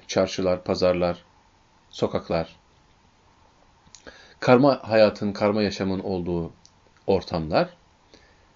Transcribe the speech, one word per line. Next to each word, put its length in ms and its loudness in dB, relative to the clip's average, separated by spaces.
çarşılar, 580 -2
pazarlar, 600 0
sokaklar, 680 -4
karma 420 4
hayatın, 500 2
karma 300 0
yaşamın 380 -2
olduğu 520 -4
ortamlar, 640 0